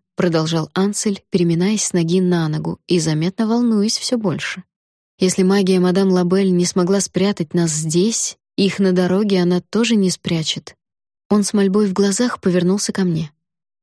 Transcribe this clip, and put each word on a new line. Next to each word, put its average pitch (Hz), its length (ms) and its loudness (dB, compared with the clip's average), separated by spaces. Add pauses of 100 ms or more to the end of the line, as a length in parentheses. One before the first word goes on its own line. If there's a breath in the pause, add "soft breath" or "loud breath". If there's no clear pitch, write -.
(180)
продолжал 165 560 0
Ансель, 202 560 -2
переминаясь 180 560 0
с - 80 -6
ноги 175 260 2
на 175 300 0
ногу 156 380 -6
и 180 120 2
заметно 160 480 -2
волнуясь 226 500 0
всё - 200 -4
больше. 185 460 -4 (560)
«Если 185 240 2
магия 190 360 2
мадам 185 300 2
Лабель 185 440 2
не 180 120 2
смогла 185 340 0
спрятать 190 540 -2
нас 170 180 0
здесь, 165 640 -2 (200)
их 196 220 -2
на 190 120 2
дороге 185 500 0
она 180 200 0
тоже 226 340 -2
не 190 140 2
спрячет». - 640 -6 (540)
Он 202 140 2
с - 100 -4
мольбой 202 340 2
в 185 60 -4
глазах 202 480 0
повернулся 180 500 0
ко 196 120 -2
мне. 165 280 -2 (520)